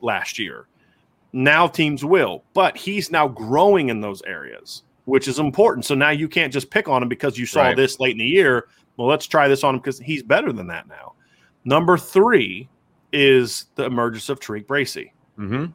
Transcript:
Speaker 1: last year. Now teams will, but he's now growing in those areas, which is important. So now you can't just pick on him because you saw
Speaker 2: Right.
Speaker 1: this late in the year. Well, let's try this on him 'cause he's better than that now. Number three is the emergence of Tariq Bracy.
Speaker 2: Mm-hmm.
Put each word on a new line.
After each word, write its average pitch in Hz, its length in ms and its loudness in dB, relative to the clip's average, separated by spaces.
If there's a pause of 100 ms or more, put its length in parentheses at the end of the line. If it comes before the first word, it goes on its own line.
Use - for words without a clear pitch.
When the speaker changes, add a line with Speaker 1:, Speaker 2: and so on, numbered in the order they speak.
Speaker 1:
last 104 360 -6
year. 76 280 -10 (640)
Now 147 340 4
teams 147 380 -2
will, 143 400 0 (100)
but 185 220 2
he's 196 340 -8
now 156 160 2
growing 143 640 2
in 110 120 -4
those 101 220 -10
areas, 73 600 -16 (220)
which 131 220 0
is 131 120 -4
important. 151 460 2
So 147 100 -2
now 143 160 2
you 151 180 -2
can't 156 240 -2
just 135 180 -6
pick 220 180 -2
on 131 140 0
him 123 60 -4
because 123 300 -4
you 123 80 -6
saw 156 160 0
Speaker 2:
Right. 127 140 2
Speaker 1:
this 131 220 0
late 131 140 -2
in 107 60 -8
the 113 60 -4
year. 135 440 2 (280)
Well, 120 120 0
let's 151 180 0
try 147 220 4
this 139 160 2
on 139 100 2
him 123 60 -4
'cause 131 180 -8
he's 139 240 -10
better 151 300 0
than 95 160 -10
that 85 180 -12
now. - 280 -20 (500)
Number 165 340 4
three 131 720 2 (440)
is 131 640 2
the 139 100 -4
emergence 120 440 -4
of 135 100 -6
Tariq 107 280 -12
Bracy. 135 460 -6 (260)
Speaker 2:
Mm-hmm. 107 260 -6 (100)